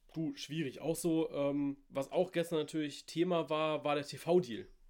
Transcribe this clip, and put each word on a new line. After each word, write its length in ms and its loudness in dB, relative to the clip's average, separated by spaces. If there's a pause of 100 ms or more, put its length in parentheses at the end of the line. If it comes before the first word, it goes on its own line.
(120)
du, 240 -4
schwierig. 460 -6
Auch 140 0
so, 340 2
ähm, 480 0 (100)
was 240 -4
auch 180 2
gestern 280 0
natürlich 480 -4
Thema 420 2
war, 360 0
war 100 4
der 100 0
T-V-Deal. 640 2 (240)